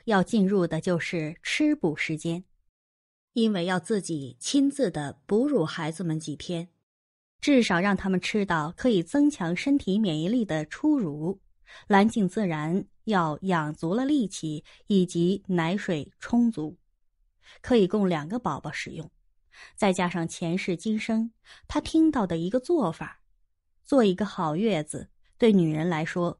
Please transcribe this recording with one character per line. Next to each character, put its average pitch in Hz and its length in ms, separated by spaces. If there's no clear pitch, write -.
要 196 180
进 196 240
入 190 180
的 165 140
就 175 180
是 160 460
吃 302 320
补 160 200
时 - 200
间， 170 280
因 226 180
为 175 140
要 185 120
自 196 240
己 139 380
亲 277 320
自 254 180
的 147 360
哺 220 200
乳 254 200
孩 156 260
子 170 120
们 156 140
几 160 200
天， 175 320
至 269 200
少 190 180
让 190 180
他 190 120
们 185 120
吃 208 240
到 220 320
可 - 100
以 196 160
增 285 260
强 175 240
身 277 240
体 196 220
免 180 180
疫 160 120
力 233 160
的 156 220
初 302 300
乳。 160 440
兰 202 200
静 220 200
自 214 180
然 160 400
要 170 380
养 160 300
足 170 200
了 247 100
力 269 240
气， 156 340
以 190 180
及 175 420
奶 175 300
水 160 420
充 240 320
足， 156 260
可 254 160
以 190 100
供 196 220
两 156 180
个 220 100
宝 180 220
宝 - 100
使 - 200
用。 156 200
再 196 160
加 180 160
上 165 180
前 170 300
世 185 180
今 214 240
生， 226 320
她 302 100
听 320 320
到 220 160
的 170 100
一 170 120
个 254 100
做 254 320
法， - 300
做 269 180
一 196 100
个 202 120
好 160 280
月 180 300
子， 147 240
对 220 160
女 165 200
人 156 140
来 160 160
说 170 360